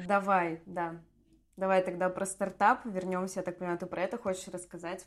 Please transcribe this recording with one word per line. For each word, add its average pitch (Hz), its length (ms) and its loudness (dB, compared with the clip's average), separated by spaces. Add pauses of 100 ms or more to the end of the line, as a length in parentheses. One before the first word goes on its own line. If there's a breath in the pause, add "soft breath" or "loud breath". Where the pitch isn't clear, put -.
Давай, 185 600 2
да. 170 340 -4 (560)
Давай 190 260 4
тогда 185 260 0
про 185 160 -2
стартап 196 600 2
вернемся. 185 560 -4
Я - 20 -2
так 175 160 -6
понимаю, 175 220 -2
ты 185 60 -8
про 170 180 -4
это 240 120 -2
хочешь 185 300 -4
рассказать, 175 600 -10